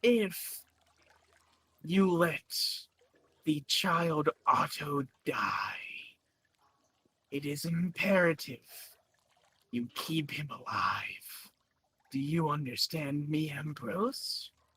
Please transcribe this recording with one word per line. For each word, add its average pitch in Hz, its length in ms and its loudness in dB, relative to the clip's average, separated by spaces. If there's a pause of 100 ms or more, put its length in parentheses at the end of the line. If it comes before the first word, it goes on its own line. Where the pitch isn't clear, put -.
If 220 600 2 (1200)
you 185 260 6
let 165 320 4 (1040)
the 151 220 2
child 165 640 2 (180)
Otto 143 560 2 (220)
die, - 500 -2 (1600)
it 143 140 -6
is 143 200 -4
imperative 170 920 2 (1120)
you 120 240 -2
keep 160 340 -2
him 147 220 -6
alive. - 1000 -4 (600)
Do 135 80 -2
you 156 300 2
understand 147 760 -2
me, 151 220 0
Ambrose? 147 1000 -4 (260)